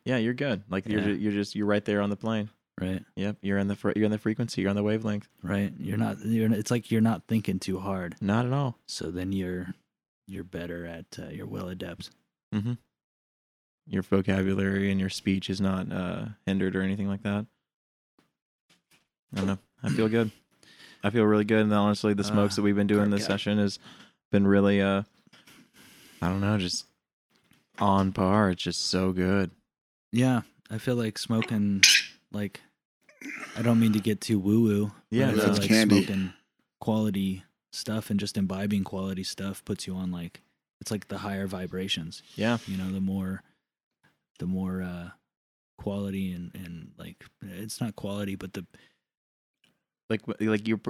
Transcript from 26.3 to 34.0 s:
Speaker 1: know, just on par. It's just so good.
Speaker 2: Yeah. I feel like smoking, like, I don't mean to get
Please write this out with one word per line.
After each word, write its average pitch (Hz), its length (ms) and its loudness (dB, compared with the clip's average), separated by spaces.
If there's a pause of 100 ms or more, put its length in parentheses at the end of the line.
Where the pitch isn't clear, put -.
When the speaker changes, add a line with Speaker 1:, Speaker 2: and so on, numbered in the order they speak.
Speaker 1:
know, 104 160 2
just 90 280 -2 (920)
on 98 320 4
par. 98 400 4
It's 87 120 -6
just - 260 -4
so 92 220 2
good. 92 400 2 (600)
Speaker 2:
Yeah. 123 300 2 (280)
I 113 80 -6
feel 123 180 -2
like 113 220 -2
smoking, 104 640 0 (500)
like, 101 300 -8 (920)
I 113 60 -4
don't 117 180 4
mean 113 140 6
to 107 60 2
get 101 220 0